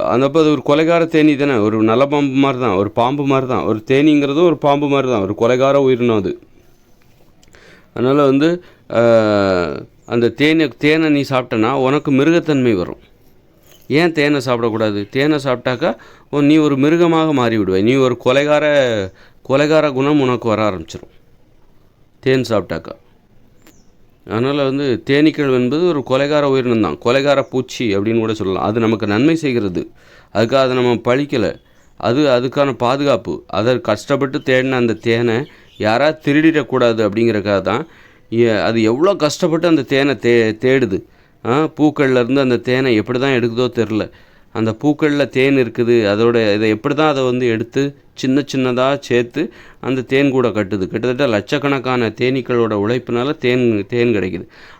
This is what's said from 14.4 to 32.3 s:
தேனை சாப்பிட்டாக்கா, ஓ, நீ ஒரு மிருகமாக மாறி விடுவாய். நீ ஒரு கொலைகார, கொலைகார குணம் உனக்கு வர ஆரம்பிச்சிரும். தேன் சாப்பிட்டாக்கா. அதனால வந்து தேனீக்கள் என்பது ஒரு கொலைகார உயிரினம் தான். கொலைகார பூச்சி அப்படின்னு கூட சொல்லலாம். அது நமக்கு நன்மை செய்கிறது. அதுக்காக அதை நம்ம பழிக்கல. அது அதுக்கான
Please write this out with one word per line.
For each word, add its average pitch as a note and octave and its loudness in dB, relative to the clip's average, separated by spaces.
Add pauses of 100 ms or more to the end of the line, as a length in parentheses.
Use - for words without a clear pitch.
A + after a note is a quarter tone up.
தேனை D3 0
சாப்பிட்டாக்கா, B2+ -4 (360)
ஓ, C#3+ -4
நீ D3 4
ஒரு D3+ 2
மிருகமாக D#3+ 2
மாறி A#2 0
விடுவாய். F#2+ 0
நீ A#2+ 2
ஒரு B2+ 2
கொலைகார, C#3+ 0 (800)
கொலைகார D3 2
குணம் C#3 2
உனக்கு B2 0
வர G#2+ 0
ஆரம்பிச்சிரும். F2+ -6 (1120)
தேன் C3 0
சாப்பிட்டாக்கா. F2+ -6 (1300)
அதனால C3 -2
வந்து C#3 -2 (200)
தேனீக்கள் C#3+ 0
என்பது B2+ 0
ஒரு D3+ -2
கொலைகார C#3+ 0
உயிரினம் B2 0
தான். D#2 -2
கொலைகார C#3 0
பூச்சி B2+ -6
அப்படின்னு G#2 0
கூட A2 -2
சொல்லலாம். F#2+ -4
அது A2 -2
நமக்கு A2 0
நன்மை B2 2
செய்கிறது. A#2 -4 (520)
அதுக்காக A#2+ 2
அதை B2+ 0
நம்ம B2 2
பழிக்கல. C3 -2 (520)
அது B2 0
அதுக்கான B2+ 0